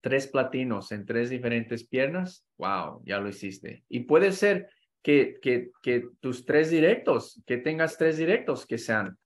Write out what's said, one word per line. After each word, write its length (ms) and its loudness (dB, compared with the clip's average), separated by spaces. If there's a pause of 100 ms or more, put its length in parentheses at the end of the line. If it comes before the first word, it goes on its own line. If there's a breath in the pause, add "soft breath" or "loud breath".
tres 260 0
platinos 640 -4
en 120 -10
tres 240 -2
diferentes 560 -4
piernas, 600 -2 (120)
wow, 460 -4
ya 160 -4
lo 80 -4
hiciste. 600 -12
Y 120 -6
puede 300 4
ser 380 2 (320 soft breath)
que, 400 4
que, 300 0 (100)
que 260 0 (140)
tus 240 -6
tres 240 4
directos, 760 2
que 120 -2
tengas 400 -2
tres 200 2
directos 480 -2
que 120 -6
sean 480 -4